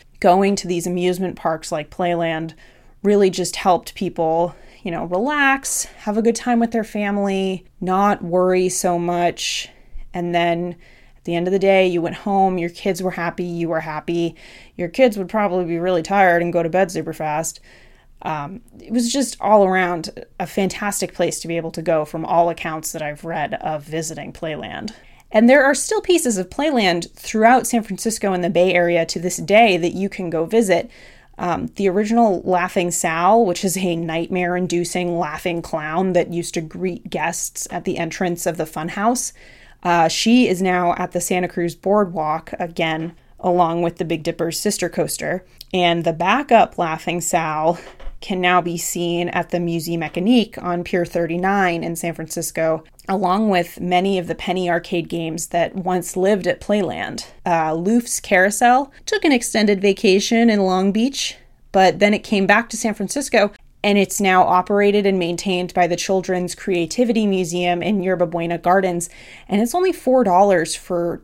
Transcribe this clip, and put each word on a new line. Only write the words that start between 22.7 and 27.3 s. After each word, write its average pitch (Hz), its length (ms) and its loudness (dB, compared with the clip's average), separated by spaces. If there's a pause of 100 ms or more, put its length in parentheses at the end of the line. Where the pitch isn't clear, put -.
that 160 100 -10
I've 147 220 -8
read 165 300 -4
of 156 280 -6
visiting 156 500 -8
Playland. 160 600 -10 (400)
And 226 180 6
there 269 140 8
are 285 100 4
still 415 280 -2
pieces 320 360 2
of 185 120 -6
Playland 208 640 0
throughout 233 520 4